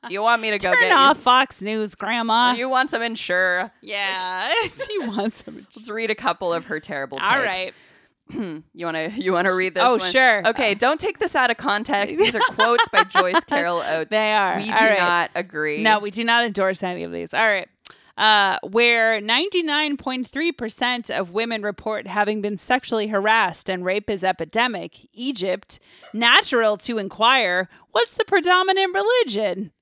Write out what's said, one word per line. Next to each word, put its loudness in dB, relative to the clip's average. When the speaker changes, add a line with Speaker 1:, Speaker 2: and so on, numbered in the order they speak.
Speaker 1:
Do -8
you -2
want 4
me -2
to 0
go 0
Speaker 2:
Turn 4
Speaker 1:
get 4
Speaker 2:
off 6
Speaker 1:
you -16
s-, -20
Speaker 2:
Fox 4
News, -4
Grandma. 0
Speaker 1:
do -4
you -4
want 0
some -2
Insure?" 0
Speaker 2:
Yeah. -4
<laughs> 0
Do -8
you -4
want -4
some -18
Speaker 1:
Let's -16
read -4
a 0
couple -4
of -4
her -6
terrible -10
Speaker 2:
All 2
Speaker 1:
takes. 0
Speaker 2:
right. -4
Speaker 1:
<clears throat> -8
You -10
wanna, -4
you -2
wanna 2
read -2
this 2
Speaker 2:
Oh, 4
Speaker 1:
one? -2
Speaker 2:
sure. 4
Speaker 1:
Okay, 2
Speaker 2:
Uh, 0
Speaker 1:
don't 2
take -4
this -2
out 2
of -2
context. -2
These 2
are 0
quotes 4
by 0
Speaker 2:
<laughs> -6
Speaker 1:
Joyce 2
Carol 0
Oates. -4
Speaker 2:
They 0
are. 2
Speaker 1:
We -4
do -6
Speaker 2:
All 2
right. 4
Speaker 1:
not 2
agree. -4
Speaker 2:
No, 4
we -6
do -4
not 2
endorse -2
any -6
of -8
these. -8
All 2
right. -2
Uh, 4
where 2
ninety-nine -2
point -6
three -4
percent -4
of -4
women -2
report -6
having -2
been -4
sexually -2
harassed 0
and -4
rape -4
is -6
epidemic, -4
Egypt, -6
natural 2
to -6
inquire, 0
"What's 0
the -2
predominant 2
religion?" 0